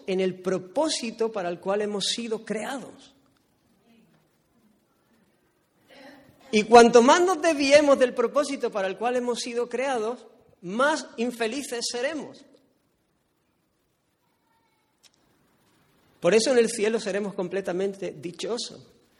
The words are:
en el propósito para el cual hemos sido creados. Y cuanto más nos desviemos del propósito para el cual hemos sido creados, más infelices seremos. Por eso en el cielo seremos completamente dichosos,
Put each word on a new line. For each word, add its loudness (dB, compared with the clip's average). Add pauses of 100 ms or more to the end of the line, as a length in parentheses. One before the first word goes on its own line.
en -2
el -2
propósito -4
para -6
el -8
cual -2
hemos -6
sido -6
creados. -10 (3250)
Y 0
cuanto 10
más 6
nos 2
desviemos 4
del 2
propósito -2
para -2
el -8
cual -2
hemos -4
sido -6
creados, -6 (360)
más -2 (100)
infelices -6
seremos. -8 (3750)
Por 2
eso 2
en 4
el 4
cielo -2
seremos -6
completamente -6
dichosos, -10 (360)